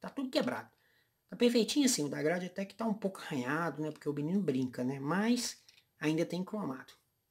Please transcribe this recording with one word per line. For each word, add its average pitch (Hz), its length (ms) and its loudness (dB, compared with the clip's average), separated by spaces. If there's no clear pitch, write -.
Tá 190 80 -8
tudo 269 220 -6
quebrado. 233 400 -2
Tá 190 80 -12
perfeitinho 240 500 4
assim, 196 180 2
o 143 40 0
da 143 140 -4
grade 180 240 2
até 196 180 -6
que 196 100 -12
tá 226 120 -4
um 220 80 2
pouco - 260 -4
arranhado, 147 640 0
né? 151 80 -2
Porque - 180 -8
o 147 40 2
menino 151 280 0
brinca, 131 440 0
né? 135 160 -2
Mas 208 580 0
ainda 160 280 2
tem 180 180 -4
cromado. 170 480 -6